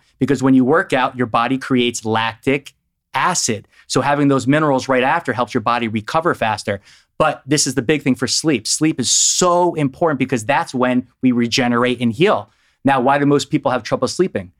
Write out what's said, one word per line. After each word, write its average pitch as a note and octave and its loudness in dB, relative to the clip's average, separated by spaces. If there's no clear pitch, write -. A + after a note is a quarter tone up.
because B2+ 0
when C3 4
you B2+ 6
work D#3+ 2
out, C3 0
your B2 -2
body A#2+ 0
creates A#2+ -2
lactic A2+ -2
acid. C3 -2
So C3+ 0
having C#3+ 2
those C3+ 2
minerals C#3+ 0
right B2+ 2
after C#3 -2
helps A#2+ -4
your A#2+ -2
body A#2 -2
recover B2+ -2
faster. A2 -4
But D#3 0
this C#3+ 0
is C3+ -4
the C3 0
big D3 0
thing C3 2
for A#2+ -4
sleep. C#3+ -2
Sleep D#3 -2
is A#2 -4
so F3 2
important D3 -2
because B2+ -2
that's D3 -2
when B2 0
we B2+ 4
regenerate A#2+ 0
and A#2+ 0
heal. C3+ 0
Now, C3+ 2
why C3+ 2
do C#3+ 2
most C#3+ 2
people C#3 -2
have B2 -2
trouble B2+ -2
sleeping? A2 -4